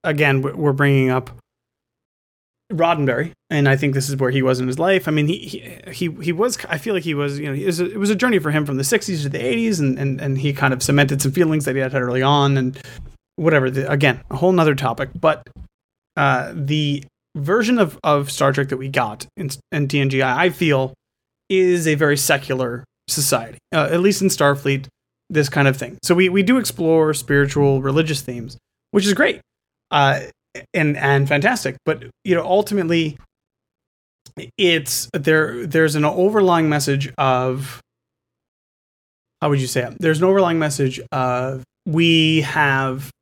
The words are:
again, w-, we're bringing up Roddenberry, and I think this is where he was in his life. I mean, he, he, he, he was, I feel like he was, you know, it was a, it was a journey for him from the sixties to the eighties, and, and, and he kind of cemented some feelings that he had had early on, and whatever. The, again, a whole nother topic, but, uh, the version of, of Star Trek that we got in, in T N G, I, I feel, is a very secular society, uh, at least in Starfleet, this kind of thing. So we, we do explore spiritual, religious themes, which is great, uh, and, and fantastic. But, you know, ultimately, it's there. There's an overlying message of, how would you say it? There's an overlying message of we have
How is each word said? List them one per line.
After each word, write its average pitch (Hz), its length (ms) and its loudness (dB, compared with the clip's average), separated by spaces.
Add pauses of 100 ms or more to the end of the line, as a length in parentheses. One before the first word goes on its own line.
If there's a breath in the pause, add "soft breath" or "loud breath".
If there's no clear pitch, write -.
again, 147 340 2
w-, 139 160 -4
we're 139 160 0
bringing 139 380 2
up 127 220 -2 (1400)
Roddenberry, 156 580 0 (200)
and 143 180 4
I 135 60 6
think 139 180 0
this 139 160 -2
is 135 80 -4
where 127 140 0
he 135 100 2
was 127 180 2
in 127 60 -2
his 127 140 -4
life. 185 280 0
I 160 40 -2
mean, 151 160 2
he, 180 100 -2
he, - 540 -16
he, 170 180 -6 (140)
he 170 80 -2
was, 220 260 -2 (100)
I 160 120 -4
feel 208 160 -4
like 165 80 -4
he 160 100 -4
was, 143 240 -2
you 151 80 -8
know, 139 80 -4
it 147 120 -6
was 175 140 0
a, 180 60 0
it 202 120 -8
was 202 120 0
a 214 60 2
journey 226 240 2
for 147 100 -2
him 151 160 0
from 139 120 -4
the 135 60 -2
sixties 180 380 -2
to 143 80 -4
the 156 100 -6
eighties, 220 400 -2
and, 135 200 0
and, 135 200 -4
and 139 160 -4
he 139 160 -2
kind 135 220 0
of 127 80 -4
cemented 143 400 2
some 135 100 0
feelings 156 340 0
that 131 100 -2
he 135 60 -2
had 131 120 -4
had 135 80 0
early 123 220 -2
on, 143 340 4
and 131 240 -2 (540 loud breath)
whatever. 156 340 2
The, 135 200 -4
again, 139 300 2 (120)
a - 40 -8
whole 180 160 2
nother 160 220 4
topic, 127 400 -4
but, 151 340 -2 (680)
uh, 135 380 0
the 143 480 -2 (320)
version 214 420 0
of, 175 260 0
of 143 280 0
Star 139 200 0
Trek 139 180 -2
that 131 80 -4
we 135 120 -8
got 120 380 -4 (100)
in, 151 140 -6 (200)
in 147 160 -2
T 143 120 0
N 139 100 0
G, 131 140 0
I, 131 220 0
I 180 40 2
feel, 139 460 0 (560)
is 180 360 2
a 151 60 2
very 147 240 2
secular 131 680 -2 (240)
society, 117 520 -4 (160)
uh, 147 160 0
at 170 80 2
least 190 240 2
in 190 60 4
Starfleet, 139 580 0 (420)
this 147 200 0
kind 139 180 2
of 135 100 2
thing. - 240 -12
So 175 140 2
we, 185 140 4
we 196 120 2
do 240 160 4
explore 160 560 2
spiritual, 139 680 2
religious 147 380 0
themes, 120 360 -12 (320)
which 202 160 0
is 202 80 2
great, 262 260 0 (520)
uh, 139 300 2 (520)
and, 151 220 2
and 139 320 2
fantastic. 143 480 0 (100)
But, 139 200 -4 (180)
you 185 100 0
know, 170 120 0
ultimately, 170 720 0 (1400)
it's 170 540 0
there. 156 560 0
There's 156 280 2
an 151 100 2
overlying 180 640 2
message 139 480 -2
of, 131 640 -2 (1600)
how 151 80 0
would 143 100 2
you 131 80 -2
say 127 160 -2
it? 120 160 -10
There's 160 200 2
an 175 40 2
overlying 185 340 4
message 143 440 -2 (100)
of 127 540 -2 (200)
we 160 560 4
have 135 680 0 (100)